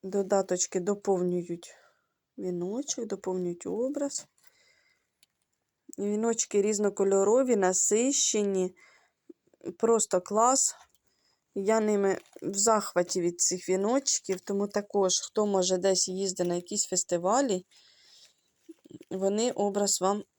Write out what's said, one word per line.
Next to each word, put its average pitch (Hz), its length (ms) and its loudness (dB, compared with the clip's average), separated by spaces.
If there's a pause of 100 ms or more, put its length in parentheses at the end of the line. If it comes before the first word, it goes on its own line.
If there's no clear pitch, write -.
Додаточки 190 760 0
доповнюють 180 920 -2 (640)
віночок, 196 680 -4
доповнюють 185 600 -6
образ. 277 600 -4 (1700)
Віночки 208 640 0
різнокольорові, 202 920 2
насищені. 202 1200 2 (1000)
Просто 220 420 2
клас. 233 560 2 (760)
Я 208 260 2
ними 202 380 0 (240)
в 196 120 -6
захваті 196 680 0
від 175 200 -2
цих - 280 -2
віночків, 196 720 0
тому 202 280 -2
також, 202 520 0
хто, - 260 -2
може, 185 320 2
десь 185 300 0
їздить 185 400 -4
на 175 60 0
якісь 180 320 -4
фестивалі, 185 800 0 (1400)
вони 202 400 0
образ 202 500 0
вам 202 240 0 (140)